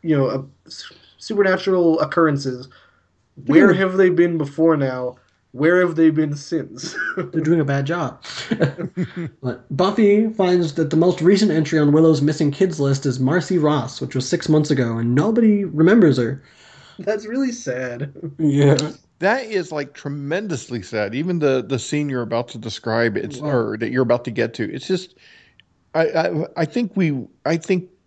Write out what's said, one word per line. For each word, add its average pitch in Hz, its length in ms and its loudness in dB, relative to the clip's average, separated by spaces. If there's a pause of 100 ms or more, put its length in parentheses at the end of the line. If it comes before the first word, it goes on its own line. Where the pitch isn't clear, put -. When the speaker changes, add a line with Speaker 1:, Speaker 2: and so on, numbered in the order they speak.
Speaker 1:
you 156 160 0
know, 135 100 2
uh, 131 140 -4 (240)
s-, - 260 -20 (280)
supernatural 185 800 2
occurrences, 139 680 0 (720)
Speaker 2:
They're 139 180 -4
Speaker 1:
where 196 180 8
Speaker 2:
doing 190 60 0
Speaker 1:
have 185 180 0
they 185 120 6
been 165 300 2
before 160 360 2
now? 127 420 -4 (340)
Where 165 300 2
have 165 140 0
they 160 160 4
been 147 240 -2
since? - 580 -10 (140)
<laughs> - 100 -8
Speaker 2:
They're 160 240 -6
doing 160 180 2
a 147 60 0
bad 139 220 -2
job. 165 360 -6 (280)
<laughs> 175 920 -4
But 123 240 -8 (100)
Buffy 208 540 2
finds 180 460 0
that 147 160 -2
the 156 40 -2
most 170 260 2
recent 196 280 4
entry 156 300 0
on 147 120 4
Willow's 156 300 6
missing 143 300 0
kids 165 280 0
list 139 280 0
is 127 120 -2
Marcy 165 380 0
Ross, 147 420 0
which 139 140 -8
was 131 160 -4
six - 180 -4
months 151 220 2
ago, 120 300 0
and 120 160 0
nobody 208 500 2
remembers 160 520 4
her. 127 260 -4 (560)
Speaker 1:
That's 214 260 -6
really 254 260 -4
sad. 127 600 -8 (240)
Speaker 2:
Yeah. 143 540 2 (280)
Speaker 3:
That 226 260 0
is, 190 260 -6
like, 147 220 -8
tremendously 143 880 -8
sad. 104 320 -6
Even 170 260 -4
the, 135 280 0
the 135 120 -4
scene 147 300 -4
you're 127 120 -4
about 117 280 -4
to - 80 -16
describe, 110 600 -2
it's, - 220 -8
Speaker 2:
Wow. 151 120 -6
Speaker 3:
or 110 260 -2
that 117 140 -6
you're 127 120 0
about 120 220 0
to 131 60 -8
get 113 240 -4
to, - 180 -6
it's - 140 -12
just, - 280 -6 (800)
I, 160 140 2
I, 165 380 -2 (120)
I 165 80 0
think 240 300 -4
we, 151 300 0 (200)
I 160 120 0
think 180 320 -4 (180)